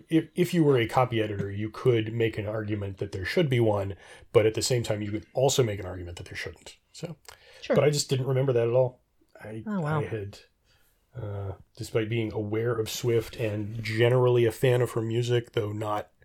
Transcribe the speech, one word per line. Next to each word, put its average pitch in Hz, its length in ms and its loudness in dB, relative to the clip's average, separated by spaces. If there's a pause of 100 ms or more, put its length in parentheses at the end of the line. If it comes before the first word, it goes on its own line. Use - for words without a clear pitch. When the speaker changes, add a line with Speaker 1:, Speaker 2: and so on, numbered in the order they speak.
Speaker 1:
if, 156 160 2 (100)
if 175 180 2
you 170 100 6
were 139 140 6
a 113 100 2
copy 117 340 2
editor, 101 300 -2
you 107 180 -4
could 113 440 0
make 113 240 0
an 101 100 -6
argument 104 500 -6
that - 140 -8
there 92 140 -8
should 165 240 0
be 127 100 2
one, 101 360 0 (380)
but 107 120 6
at 110 100 2
the 113 60 -2
same 120 220 0
time, 104 180 -4
you 104 100 -8
could 107 220 -8
also 131 300 2
make 104 160 -2
an 95 60 -10
argument 90 320 -12
that - 80 -14
there - 100 -16
shouldn't. - 420 -14 (140)
So, 165 240 -12 (460)
Speaker 2:
Sure. 269 140 0
Speaker 1:
but - 100 6
I 151 40 6
just 151 200 -2
didn't 131 180 0
remember 135 260 2
that 117 140 2
at 117 60 0
all. 127 280 2 (400)
I, 113 260 -12
Speaker 2:
Oh, 208 140 -4
wow. 151 200 -2
Speaker 1:
I - 40 0
had, 101 340 -8 (800)
uh, 101 320 -8 (260)
despite 110 320 -2
being 110 240 -2
aware 110 400 -2
of 110 160 -2
Swift 117 460 0
and 107 480 -4
generally 120 640 4
a 110 60 2
fan 123 300 2
of 117 100 0
her 117 100 -4
music, 120 520 -2
though 104 180 -2
not, 107 380 -6 (160)